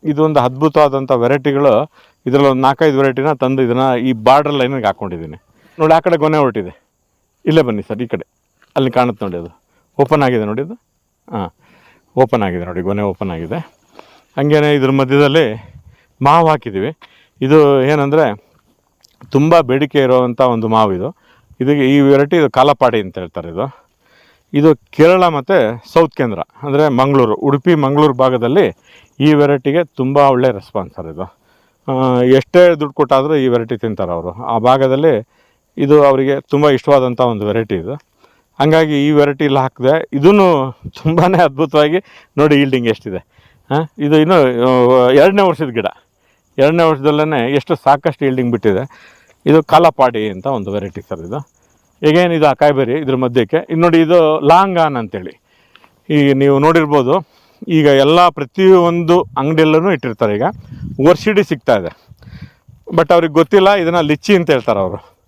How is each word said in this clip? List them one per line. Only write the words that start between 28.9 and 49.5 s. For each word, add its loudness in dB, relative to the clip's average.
ಈ 2
ವೆರೈಟಿಗೆ 0
ತುಂಬ -4
ಒಳ್ಳೆ 2
ರೆಸ್ಪಾನ್ಸ್ -10
ಸರ್ -14
ಇದು. -12
ಆ, 0
ಎಷ್ಟೇ 4
ದುಡ್ಡು -4
ಕೊಟ್ಟಾದರೂ 0
ಈ 0
ವೆರೈಟಿ -2
ತಿಂತಾರೆ -6
ಅವರು. -10
ಆ -4
ಭಾಗದಲ್ಲಿ 0
ಇದು 4
ಅವರಿಗೆ 0
ತುಂಬ 0
ಇಷ್ಟವಾದಂಥ 0
ಒಂದು -2
ವೆರೈಟಿ -4
ಇದು. -8
ಹಂಗಾಗಿ 2
ಈ 0
ವೆರೈಟಿ 0
ಇಲ್ಲಿ 0
ಹಾಕಿದೆ. -2
ಇದೂ 2
ತುಂಬಾ 2
ಅದ್ಭುತವಾಗಿ 0
ನೋಡಿ, 4
ಈಲ್ಡಿಂಗ್ 0
ಎಷ್ಟಿದೆ. -6
ಆ, -2
ಇದು 0
ಇನ್ನು, 2
ಆ, 2
ಎರಡನೇ 4
ವರ್ಷದ -2
ಗಿಡ. -6
ಎರಡನೇ 2
ವರ್ಷದಲ್ಲೇ 0
ಎಷ್ಟು -2
ಸಾಕಷ್ಟು -2
ಈಲ್ಡಿಂಗ್ -2
ಬಿಟ್ಟಿದೆ. -4
ಇದು 4